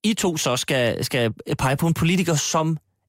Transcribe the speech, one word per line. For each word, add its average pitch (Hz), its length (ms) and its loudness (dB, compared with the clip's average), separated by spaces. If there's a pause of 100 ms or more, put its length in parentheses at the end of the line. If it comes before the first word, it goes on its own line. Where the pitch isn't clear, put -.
I 214 100 2
to 170 240 0
så 127 200 0
skal, 123 480 0
skal 117 280 0 (240)
pege 135 200 0
på 165 100 0
en 165 60 2
politiker, 170 420 2
som 160 420 0 (320)